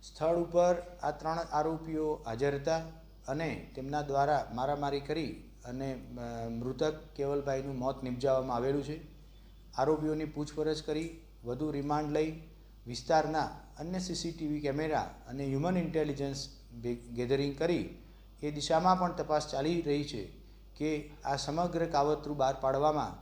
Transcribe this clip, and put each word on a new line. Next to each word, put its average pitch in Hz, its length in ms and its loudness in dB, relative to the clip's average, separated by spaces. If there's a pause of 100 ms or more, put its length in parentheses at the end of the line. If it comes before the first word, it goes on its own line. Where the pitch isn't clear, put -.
સ્થળ 160 320 2
ઉપર 175 400 4 (280)
આ 151 80 2
ત્રણ 160 280 -2 (120)
આરોપીઓ 160 560 0 (180)
હાજર 127 300 2
હતા 160 260 0 (460)
અને 151 480 -4
તેમના 139 260 -2
દ્વારા 139 520 4
મારામારી 143 460 0
કરી 151 320 -2 (340)
અને, 131 280 -4
અ, 117 560 -8
મૃતક 127 460 0 (200)
કેવલભાઈનું 139 640 0
મોત 131 260 -2
નિપજાવવામાં 127 540 2
આવેલું 139 260 2
છે. 151 180 -8 (760)
આરોપીઓની 156 480 2
પૂછપરછ 151 600 -2
કરી 160 240 -2 (360)
વધુ 131 260 -2
રિમાન્ડ 147 400 0
લઈ 156 200 2 (560)
વિસ્તારના 151 640 2 (280)
અન્ય 180 220 -4
સી 180 160 -4
સી 170 160 -4
ટી 160 160 -6
વી 147 120 0
કેમેરા 143 480 0 (200)
અને 135 180 -6
હ્યુમન 147 320 2
ઇન્ટેલિજન્સ 143 720 -2 (220)
બે-, 120 240 -4
ગેધરિંગ 135 640 0
કરી 156 260 2 (580)
એ 147 100 -4
દિશામાં 165 480 4
પણ 180 120 2
તપાસ 151 400 0
ચાલી 160 300 0
રહી 147 220 2
છે 120 200 -6 (540)
કે 151 340 -2 (140)
આ 139 100 0
સમગ્ર 165 500 0
કાવતરું 151 520 2
બહાર 135 240 2
પાડવામાં 135 600 2